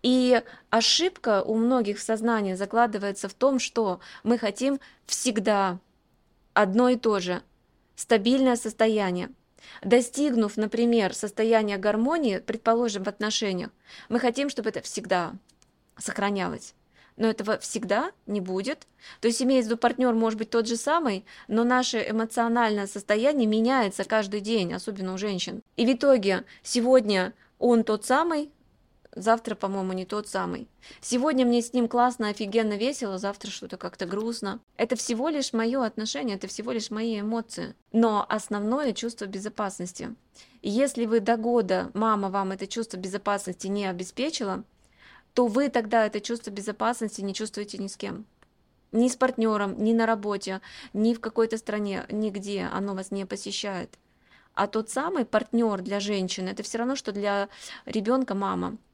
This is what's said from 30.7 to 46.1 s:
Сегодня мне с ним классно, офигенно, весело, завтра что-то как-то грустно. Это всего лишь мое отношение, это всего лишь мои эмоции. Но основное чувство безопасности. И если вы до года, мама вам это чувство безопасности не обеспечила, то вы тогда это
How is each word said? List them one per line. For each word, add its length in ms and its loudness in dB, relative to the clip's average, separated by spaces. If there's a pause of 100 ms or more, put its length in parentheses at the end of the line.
Сегодня 440 2
мне 160 4
с 120 -8
ним 160 2
классно, 400 2
офигенно, 460 0
весело, 440 -4
завтра 320 -6
что-то 260 -12
как-то 300 -8
грустно. 540 -6 (160)
Это 180 0
всего 340 -2
лишь 240 -2
мое 300 0
отношение, 540 -4
это 100 -10
всего 240 -8
лишь 220 -4
мои 260 -4
эмоции. 560 -6 (160)
Но 380 4
основное 640 -2
чувство 340 -8
безопасности. 880 -8 (480)
И 80 -4
если 340 0
вы 140 4
до 180 2
года, 580 0
мама 360 0
вам 220 -2
это 160 -8
чувство 280 -8
безопасности 680 -6
не 200 -2
обеспечила, 760 -6 (720)
то 120 4
вы 220 2
тогда 360 2
это 160 -2